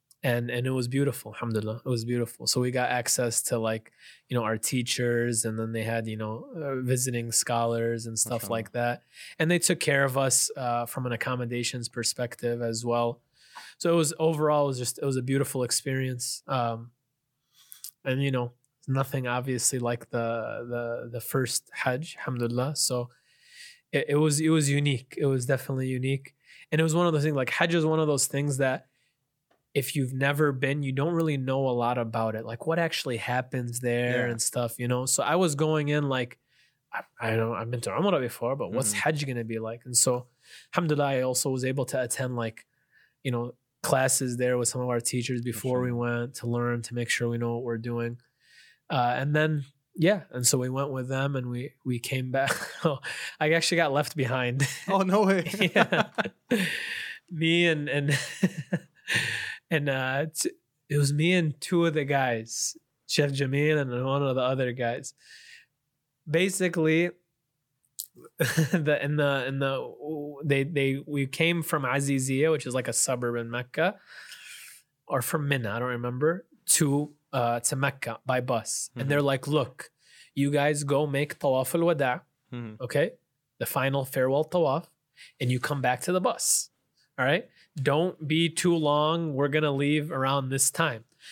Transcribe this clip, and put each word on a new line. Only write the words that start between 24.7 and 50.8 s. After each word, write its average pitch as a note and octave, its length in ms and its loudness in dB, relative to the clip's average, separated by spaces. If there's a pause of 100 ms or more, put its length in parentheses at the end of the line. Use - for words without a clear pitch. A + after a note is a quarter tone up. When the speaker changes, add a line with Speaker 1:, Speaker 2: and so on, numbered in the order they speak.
Speaker 1:
It D#3 80 0
was C3 200 2
definitely C3 420 -2
unique. C3 480 -2 (360)
And D#3 80 4
it E3 40 6
was D#3+ 120 2
one F3 120 4
of D#3+ 60 4
those D3 100 2
things, D3+ 120 2
like, C3 160 0
Hajj F3 240 2
is D#3+ 100 4
one D#3 140 2
of D#3 80 2
those C#3+ 200 2
things C#3 300 0
that C3 300 0 (880)
if C#3 220 -2
you've C3 180 0
never C#3+ 400 2
been, C#3 300 0
you C3+ 100 -2
don't C#3 200 0
really D#3+ 220 2
know C3+ 320 0
a B2+ 40 2
lot A#2+ 260 2
about A2+ 380 -2
it, A2+ 100 -6
like, A2+ 200 -10
what E3 140 0
actually D3 380 -2
happens B2 640 -4
there B2 460 0
Speaker 2:
Yeah. A#2+ 40 -2
Speaker 1:
and A2+ 100 -4
stuff, A#2+ 380 -2
you B2 80 -2
know? B2 180 0
So C3 160 0
I D3+ 140 2
was F3 200 2
going D3+ 340 0
in D3 180 2
like, B2+ 300 -2 (560)
"I, - 80 -6 (180)
I A2+ 160 0
don't, A2+ 180 0
I've A2+ 160 -6
been A#2+ 120 -4
to - 80 -4
Umrah D#3+ 320 2
before, B2 340 -2
but G#2 160 -6
what's C3 200 0
Speaker 2:
Mm-hmm. G3+ 80 -2
Speaker 1:
Hajj D3 280 0
gonna A#2+ 160 -4
be A2+ 160 -6
like?" A2+ 240 -8
And B2 140 -10
so, B2 300 2 (460)
alhamdulillah, D3+ 340 2
I C3+ 160 2
also C3 260 0
was B2+ 160 0
able C3 220 0
to C3 140 -2
attend, B2 360 -2
like, A2+ 280 -4 (560)
you C3+ 100 -2
know, A#2+ 240 -2 (280)
classes C3 540 2
there B2 200 2
with A#2+ 120 2
some C3 120 -4
of B2+ 60 -2
our A#2+ 140 0
teachers B2 400 -2
before B2 400 -2
we B2 100 0
Speaker 2:
Mashallah. A#2+ 280 0
Speaker 1:
went B2 160 -6
to A#2+ 120 -6
learn, A#2+ 360 0
to - 120 -10
make A#2+ 140 -2
sure A#2+ 180 0
we A#2 100 0
know A#2 180 -2
what B2 80 -6
we're A#2 140 -2
doing. A#2 400 -4 (720)
Uh, B2 280 2
and C#3+ 180 0
then, D3+ 300 2 (280)
yeah, F#3 280 4 (100)
and B2+ 160 -2
so C#3 100 4
we B2+ 120 -2
went C#3 220 -2